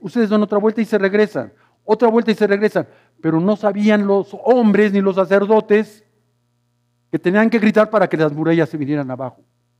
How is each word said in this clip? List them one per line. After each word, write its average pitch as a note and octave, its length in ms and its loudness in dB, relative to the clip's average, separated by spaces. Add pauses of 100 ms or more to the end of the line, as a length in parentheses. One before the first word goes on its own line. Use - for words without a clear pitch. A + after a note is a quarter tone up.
ustedes G#3+ 300 -2
dan G#3+ 120 2
otra G#3 160 -2
vuelta A3 220 0
y A3 40 -2
se G#3 140 -2
regresan. G3 540 -2 (320)
Otra A3 240 0
vuelta A3+ 220 0
y G#3 40 0
se G#3 120 -2
regresan. G3+ 400 -2 (340)
Pero D#3+ 200 -2
no G3+ 160 0
sabían G#3 500 0
los G3 380 -2
hombres G#3+ 480 2
ni G3+ 80 0
los F#3+ 160 0
sacerdotes G3+ 880 0 (1040)
que E3 80 -4
tenían G#3 320 0
que A#3 80 2
gritar G#3+ 320 2
para F#3+ 180 0
que E3 80 -4
las D3+ 160 0
murallas D#3+ 360 0
se - 80 -10
vinieran C#3+ 340 -6
abajo. B2+ 320 -12 (380)